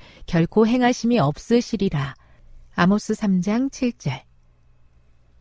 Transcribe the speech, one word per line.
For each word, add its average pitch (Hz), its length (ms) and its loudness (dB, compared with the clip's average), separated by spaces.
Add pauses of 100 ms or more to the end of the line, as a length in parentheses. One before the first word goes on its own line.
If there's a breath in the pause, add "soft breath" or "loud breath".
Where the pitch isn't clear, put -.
(260 soft breath)
결코 175 400 2
행하심이 240 540 2
없으시리라." 160 960 -2 (580)
아모스 202 400 2
삼 190 260 0
장 226 300 -2
칠 240 220 -4
절. 135 280 -8 (1200)